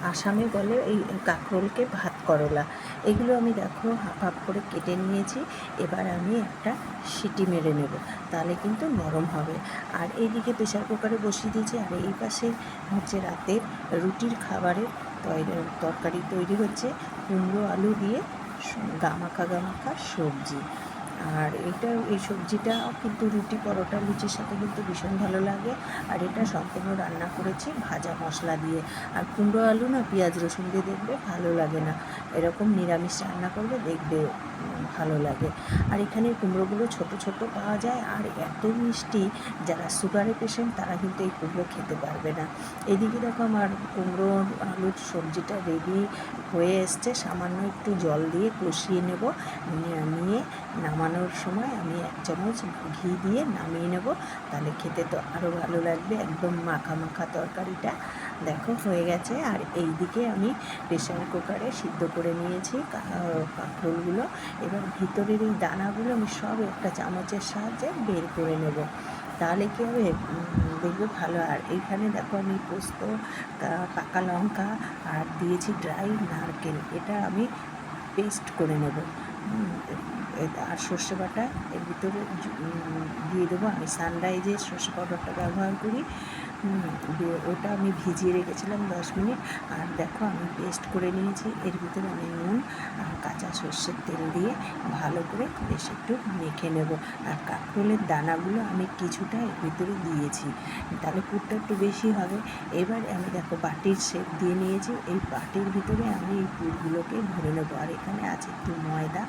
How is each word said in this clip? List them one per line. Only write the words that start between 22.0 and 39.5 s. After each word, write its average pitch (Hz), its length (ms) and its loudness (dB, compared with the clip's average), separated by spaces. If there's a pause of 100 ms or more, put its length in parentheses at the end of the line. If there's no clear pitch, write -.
এই 196 120 2
সবজিটা 214 720 0 (100)
কিন্তু 220 280 2
রুটি, 214 340 0
পরোটা, 196 360 0
লুচির 202 300 0
সাথে 214 300 -2
কিন্তু 208 280 -2
ভীষণ 185 300 0
ভালো 190 240 4
লাগে। 196 320 0 (360)
আর 175 140 0
এটা 220 220 2
সম্পূর্ণ 185 500 -2
রান্না 170 320 -2 (100)
করেছি 190 340 -2 (100)
ভাজা 160 400 -2
মশলা 160 340 0
দিয়ে। 160 260 0 (340)
আর 180 80 2 (140)
কুমড়ো 220 300 6
আলু 220 200 6
না 262 240 4
পেঁয়াজ 175 340 4
রসুন 180 260 -2
দিয়ে 190 120 2
দেখবে 196 340 -2 (100)
ভালো 175 280 2
লাগে 156 260 2
না, 156 120 0 (400)
এরকম 170 400 4
নিরামিষ 175 480 2
রান্না 180 340 -2
করবে 226 300 0
দেখবে, 156 340 0
উম, - 640 -2 (120)
ভালো 156 220 2
লাগে। 147 300 2 (420)
আর 202 80 4
এখানে 220 420 4
কুমড়োগুলো 190 460 4
ছোট 190 320 -2
ছোট 196 240 -2 (120)
পাওয়া 202 220 0
যায় 240 240 0
আর 208 240 -2
এত - 400 -2
মিষ্টি, 226 640 4 (380)